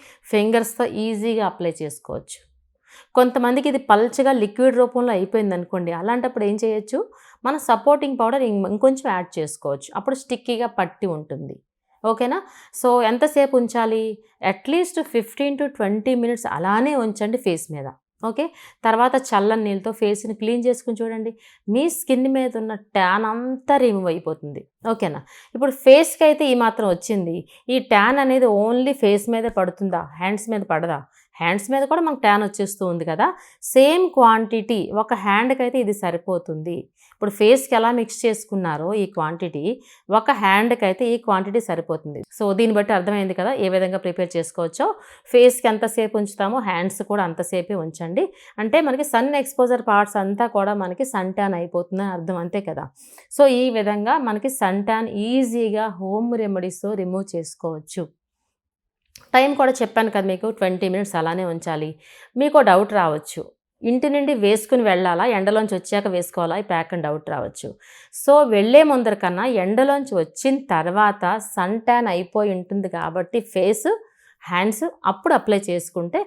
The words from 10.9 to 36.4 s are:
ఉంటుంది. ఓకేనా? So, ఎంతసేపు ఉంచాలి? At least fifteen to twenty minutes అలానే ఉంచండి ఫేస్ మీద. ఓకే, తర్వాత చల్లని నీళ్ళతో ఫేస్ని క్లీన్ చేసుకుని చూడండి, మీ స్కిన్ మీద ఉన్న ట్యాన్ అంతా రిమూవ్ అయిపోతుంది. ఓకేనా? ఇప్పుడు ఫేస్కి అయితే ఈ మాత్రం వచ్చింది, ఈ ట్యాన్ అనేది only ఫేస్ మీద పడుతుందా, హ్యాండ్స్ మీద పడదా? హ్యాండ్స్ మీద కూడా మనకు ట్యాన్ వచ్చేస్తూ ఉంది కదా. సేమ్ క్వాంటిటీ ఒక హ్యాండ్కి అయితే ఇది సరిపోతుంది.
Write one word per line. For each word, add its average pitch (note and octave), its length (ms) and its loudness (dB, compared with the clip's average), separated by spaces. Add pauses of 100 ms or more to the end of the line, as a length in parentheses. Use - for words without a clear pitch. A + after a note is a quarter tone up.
ఉంటుంది. D3+ 460 -10 (500)
ఓకేనా? B3 340 -2 (360)
So, - 140 -2 (140)
ఎంతసేపు C4+ 540 2
ఉంచాలి? A3+ 460 0 (380)
At F#3+ 240 -4
least E4+ 400 -2
fifteen C#4 500 -2
to C#4+ 140 -2
twenty G#3+ 460 -2
minutes A#3 340 -2
అలానే G#3+ 480 0
ఉంచండి A3 420 -2
ఫేస్ E3 300 -2
మీద. D3 180 -10 (360)
ఓకే, A3+ 220 -4 (380)
తర్వాత A#3 400 2
చల్లని G#3+ 420 0
నీళ్ళతో G3 280 -4
ఫేస్ని G#3+ 420 -4
క్లీన్ A3+ 300 -2
చేసుకుని A#3+ 320 -2
చూడండి, A3+ 340 -6 (380)
మీ A#3 200 2
స్కిన్ C4 420 0
మీద C4 260 0
ఉన్న A3 180 -6 (160)
ట్యాన్ G3 360 2
అంతా C4 500 -2
రిమూవ్ G3+ 320 2
అయిపోతుంది. D#3+ 520 -6 (260)
ఓకేనా? G3+ 340 -4 (340)
ఇప్పుడు C4 220 0
ఫేస్కి D4+ 480 6
అయితే D4+ 220 4
ఈ B3+ 80 2
మాత్రం A3+ 340 0
వచ్చింది, F3 480 -2 (280)
ఈ B3+ 200 0
ట్యాన్ A3+ 360 4
అనేది C4 360 4
only B3 380 2
ఫేస్ G#3 340 2
మీద A3+ 240 -2
పడుతుందా, F3+ 500 -2 (120)
హ్యాండ్స్ G3+ 340 -6
మీద G#3 160 -4
పడదా? D#3+ 360 -2 (360)
హ్యాండ్స్ F#3 320 -2
మీద C4 160 0
కూడా D#4+ 180 0
మనకు D4 180 -2
ట్యాన్ G#3 240 4
వచ్చేస్తూ G3 420 -6
ఉంది E3+ 180 -4
కదా. E3+ 220 0 (380)
సేమ్ D4+ 460 6
క్వాంటిటీ A3+ 680 4 (140)
ఒక A3 240 0
హ్యాండ్కి A3 440 2
అయితే B3 160 0
ఇది G#3 160 0
సరిపోతుంది. E3+ 800 -6 (320)